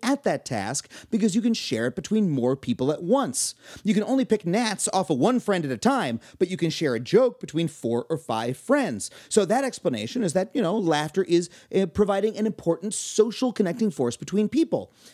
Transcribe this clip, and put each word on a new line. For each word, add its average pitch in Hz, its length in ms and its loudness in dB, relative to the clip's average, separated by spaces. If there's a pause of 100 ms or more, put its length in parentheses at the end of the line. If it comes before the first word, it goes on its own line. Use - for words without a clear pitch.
at 277 200 0
that 156 220 -2
task 110 440 -4 (200)
because 196 260 2
you 233 60 2
can 226 120 2
share 120 340 -2
it 127 80 -4
between 202 340 0
more 127 280 2
people 127 340 -2
at 151 120 -4
once. 233 520 0 (280)
You 208 100 0
can 208 100 2
only 262 220 0
pick 208 200 0
gnats 208 460 -2
off 185 180 0
of 147 80 2
one 220 220 4
friend 185 240 0
at 139 80 -2
a 123 60 -4
time, 180 420 0 (180)
but 180 120 0
you 185 80 -4
can 165 120 0
share 143 260 -2
a 113 40 -2
joke 233 400 2
between 160 300 -4
four 117 400 -4
or - 80 -2
five 117 400 -4
friends. 214 520 0 (200)
So 208 160 4
that 226 180 2
explanation 170 600 -2
is 165 100 0
that, 185 200 0
you 285 80 0
know, 185 160 0
laughter 160 460 0
is, 170 260 2 (240)
uh, 190 140 2
providing 202 500 0
an 214 100 0
important 190 460 -2
social 233 580 2
connecting 208 400 0
force 120 240 0
between 208 340 -2
people. 175 420 -2 (220)